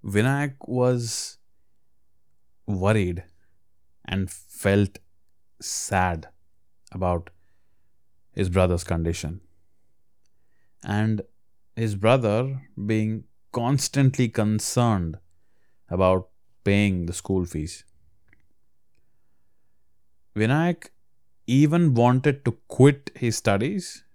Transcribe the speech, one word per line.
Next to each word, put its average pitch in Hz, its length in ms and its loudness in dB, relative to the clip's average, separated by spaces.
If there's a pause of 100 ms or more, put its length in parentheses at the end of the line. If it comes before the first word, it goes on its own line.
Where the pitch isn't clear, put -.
Vinayak 135 520 0 (120)
was 123 680 -2 (1300)
worried 95 580 0 (800)
and 95 260 -4
felt - 680 -2 (640)
sad 90 680 -4 (640)
about 90 380 -4 (1000)
his 95 180 -2
brother's 87 340 0
condition, 85 580 -6 (1400)
and 107 380 -2 (540)
his 113 200 -4
brother 120 680 0 (260)
being 110 380 -2 (260)
constantly 131 760 0
concerned 107 920 0 (680)
about 92 420 2 (340)
paying 98 420 2
the 87 80 -6
school 92 320 -2
fees. - 380 -10 (2500)
Vinayak 151 520 0 (580)
even 147 480 4
wanted 127 520 2
to - 120 -2 (120)
quit 139 460 4
his 117 200 -2
studies 127 680 -2 (120)